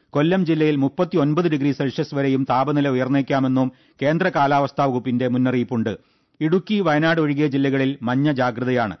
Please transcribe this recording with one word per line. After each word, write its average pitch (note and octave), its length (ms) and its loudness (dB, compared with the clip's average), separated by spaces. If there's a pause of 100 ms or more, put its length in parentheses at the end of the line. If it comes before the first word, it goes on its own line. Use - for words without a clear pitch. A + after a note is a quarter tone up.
(100)
കൊല്ലം E3 360 2
ജില്ലയിൽ D#3 300 2
മുപ്പത്തിയൊൻപത് D3+ 720 0
ഡിഗ്രി C#3+ 240 0
സെൽഷ്യസ് C#3 420 -4
വരെയും C3+ 360 0
താപനില C#3+ 380 0
ഉയർന്നേക്കാമെന്നും C3 840 0 (300)
കേന്ദ്ര D#3+ 340 0
കാലാവസ്ഥാ C#3+ 480 2
വകുപ്പിന്റെ B2 440 -2
മുന്നറിയിപ്പുണ്ട്. B2 680 0 (420)
ഇടുക്കി, F#3 400 0
വയനാട് E3 400 2
ഒഴികെ D3 260 0
ജില്ലകളിൽ C#3 560 0
മഞ്ഞ C3+ 300 0
ജാഗ്രതയാണ്. B2 680 -2